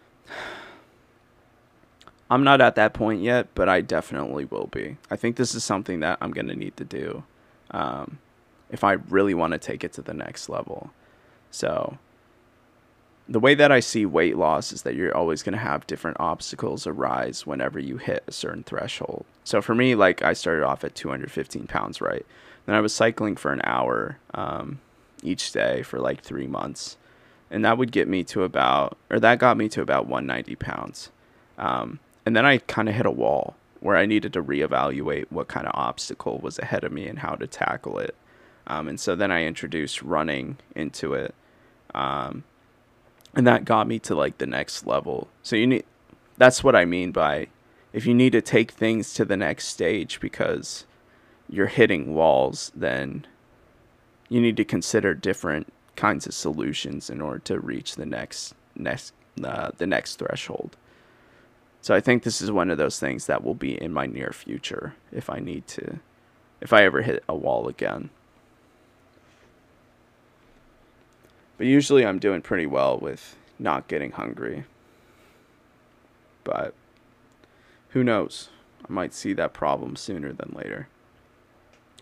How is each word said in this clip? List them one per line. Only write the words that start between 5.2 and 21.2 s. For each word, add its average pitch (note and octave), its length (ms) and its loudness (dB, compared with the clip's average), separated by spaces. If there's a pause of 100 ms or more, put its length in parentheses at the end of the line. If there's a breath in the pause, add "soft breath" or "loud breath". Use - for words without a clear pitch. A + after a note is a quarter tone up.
this B2 200 0
is A2+ 80 -6
something F#2+ 380 -2
that E2 180 0
I'm - 120 -4
gonna - 240 -6
need - 220 -8
to - 60 -10
do, - 400 -8 (480 soft breath)
um, C#2+ 460 -6 (520)
if A2 140 -2
I G2+ 100 6
really F#2+ 400 2
wanna E2 260 0
take - 240 -8
it E2+ 100 -10
to - 80 -12
the - 120 -12
next - 360 -12
level. - 420 -8 (600 soft breath)
So, - 480 -4 (1300)
the A#2 100 0
way C#3 160 8
that C#3+ 160 10
I C3 80 10
see A2 260 2
weight E2 320 4
loss D#2 360 2
is - 80 -12
that B1 140 -4
you're E2 200 0
always E2 280 0
gonna G2+ 140 -4
have D#2 300 -4
different D#2+ 320 -6
obstacles E2 680 -4
arise C2 580 -4
whenever C#2 340 -4
you C2+ 180 -6
hit - 300 -4
a - 40 -12
certain - 320 -8
threshold. - 600 -8 (200)
So G#2+ 180 2
for A2+ 140 0
me, B2 200 4
like, F#2+ 260 6
I E2+ 120 4
started E2 320 0
off C#2 180 -2
at - 120 -8
two - 140 -8
hundred C2+ 220 -6